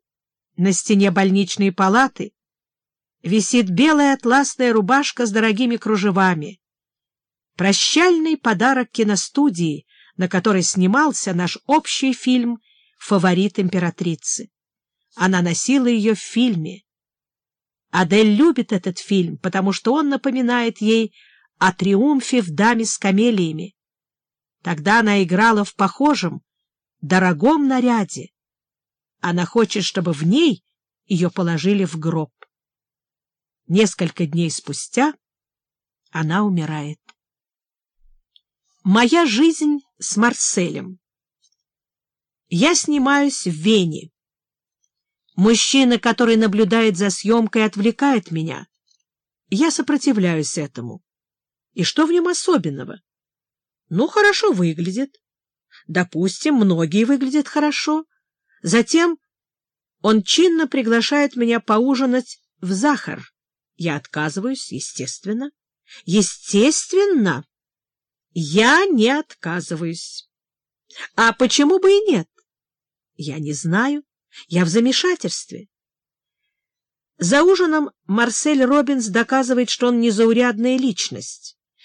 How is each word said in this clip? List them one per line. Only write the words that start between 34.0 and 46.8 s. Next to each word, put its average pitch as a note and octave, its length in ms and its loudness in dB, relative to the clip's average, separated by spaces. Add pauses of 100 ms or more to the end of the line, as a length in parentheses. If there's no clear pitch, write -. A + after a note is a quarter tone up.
дней E3 240 -2
спустя B3+ 640 -4 (960)
она E3 340 -2
умирает. D#3 560 -4 (1800)
Моя D#4+ 420 4
жизнь D4 540 2 (180)
с - 180 -8
Марселем. F#3 840 -2 (1500)
Я B3 280 2
снимаюсь C#4+ 720 0
в F#3 40 -4
Вене. E3+ 600 0 (1200)
Мужчина, A#3 640 2
который A3+ 380 2
наблюдает A3 600 2